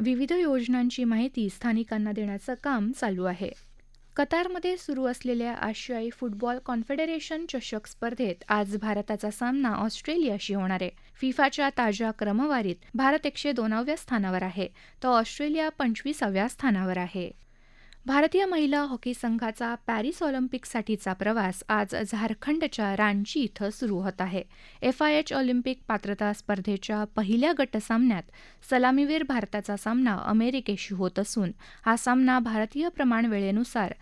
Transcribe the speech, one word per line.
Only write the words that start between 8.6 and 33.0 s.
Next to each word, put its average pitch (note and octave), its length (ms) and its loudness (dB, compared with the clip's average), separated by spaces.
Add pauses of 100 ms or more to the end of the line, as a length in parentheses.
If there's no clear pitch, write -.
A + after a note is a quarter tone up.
भारताचा G#3 540 -2
सामना B3+ 380 0
ऑस्ट्रेलियाशी A3 840 -2
होणार F#3+ 280 0
आहे. F3+ 100 -4 (300)
फिफाच्या C#4 480 2
ताज्या A3+ 420 0
क्रमवारीत G#3+ 640 0 (180)
भारत C4+ 320 2
एकशे D4 260 -2
दोनाव्या A#3+ 460 0
स्थानावर F#3+ 460 0
आहे, F#3 240 -4 (360)
तर B3+ 40 2
ऑस्ट्रेलिया D4 640 2
पंचवीसाव्या A3+ 800 0
स्थानावर F#3+ 500 0
आहे. F3+ 500 -6 (580)
भारतीय D#4 400 4
महिला D4+ 360 2
हॉकी B3+ 320 -4
संघाचा A#3 640 -2 (120)
पॅरिस A#3 360 -2
ऑलिम्पिकसाठीचा B3 920 -2
प्रवास G3 560 0
आज G#3 260 0 (120)
झारखंडच्या A3 920 -2
रांची G3+ 420 2
इथं G#3 300 -2
सुरू G#3+ 280 -2
होत F#3+ 240 -2
आहे. F#3 220 -2 (380)
एफआयएच D4+ 520 2
ऑलिम्पिक B3+ 540 0
पात्रता G#3 460 -2
स्पर्धेच्या G#3 680 -2
पहिल्या A3+ 560 2
गट C4 180 2
सामन्यात A3+ 460 2 (460)
सलामीवीर C4+ 540 4
भारताचा G#3+ 520 -2
सामना A3+ 500 2
अमेरिकेशी A3 720 0
होत F#3 240 0
असून G3+ 320 0 (340)
हा A3+ 100 4
सामना B3+ 440 4
भारतीय A#3 500 0
प्रमाण A#3+ 360 2